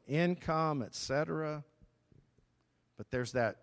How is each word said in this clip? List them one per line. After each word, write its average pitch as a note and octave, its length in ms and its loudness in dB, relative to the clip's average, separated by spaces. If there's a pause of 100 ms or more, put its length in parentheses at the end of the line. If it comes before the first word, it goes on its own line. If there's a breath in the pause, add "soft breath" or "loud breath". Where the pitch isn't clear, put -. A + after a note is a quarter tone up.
income, D#3+ 760 2
et G#2 140 -6
cetera. D3+ 720 -2 (1300)
But - 140 -12
there's B2 220 -2
that, A#2 320 2